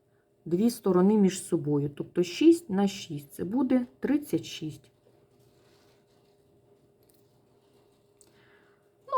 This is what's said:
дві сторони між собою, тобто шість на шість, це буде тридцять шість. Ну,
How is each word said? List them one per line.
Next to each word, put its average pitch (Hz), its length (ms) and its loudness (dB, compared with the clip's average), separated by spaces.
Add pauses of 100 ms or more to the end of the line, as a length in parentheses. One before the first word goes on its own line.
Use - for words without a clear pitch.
(460)
дві 180 240 0
сторони 196 480 4
між 185 260 2
собою, 143 520 -2
тобто - 280 -4
шість 330 460 4
на 196 180 0
шість, - 460 -10
це - 100 -10
буде 247 420 0 (140)
тридцять 269 460 -2
шість. - 460 -14 (4000)
Ну, 539 100 -4